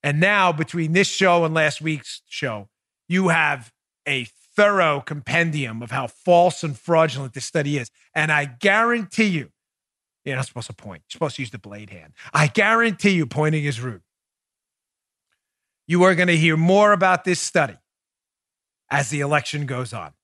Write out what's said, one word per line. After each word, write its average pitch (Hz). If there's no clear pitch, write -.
And 147
now, 190
between 160
this 190
show 175
and 160
last 151
week's 151
show, 107
you 185
have 147
a 131
thorough 185
compendium 147
of 117
how 127
false 175
and 143
fraudulent 147
this 135
study 147
is. 120
And 156
I 147
guarantee 214
you, 165
you're 139
not 127
supposed -
to 104
point. 92
You're -
supposed -
to 139
use 120
the 113
blade 101
hand. 85
I -
guarantee 214
you 170
pointing 151
is 123
rude. 117
You 175
are 185
gonna 180
hear 160
more 196
about 185
this 180
study 135
as 139
the 147
election 147
goes 127
on. 87